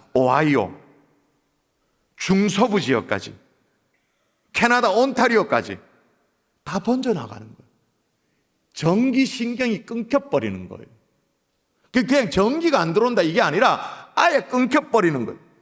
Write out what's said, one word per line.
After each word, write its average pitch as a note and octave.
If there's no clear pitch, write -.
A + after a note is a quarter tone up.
오하이오, C3
중서부 G3
지역까지, A2+
캐나다 A#3+
온타리오까지 G3
다 F3+
번져나가는 F#3
거예요. G#2+
전기 A#3+
신경이 A#3+
끊겨버리는 D3
거예요. -
그, A#3+
그냥 B3
전기가 C#4
안 E3
들어온다 A#3
이게 E3+
아니라 F3
아예 D#4
끊겨버리는 A3+
거예요. -